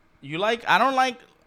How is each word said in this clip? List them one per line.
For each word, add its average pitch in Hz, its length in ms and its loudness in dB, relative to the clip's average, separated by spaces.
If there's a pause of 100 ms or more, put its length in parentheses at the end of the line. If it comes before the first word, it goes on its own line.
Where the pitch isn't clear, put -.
(240)
You 143 140 -10
like, 226 320 -4
I 170 80 4
don't 269 160 2
like, 262 240 0 (300)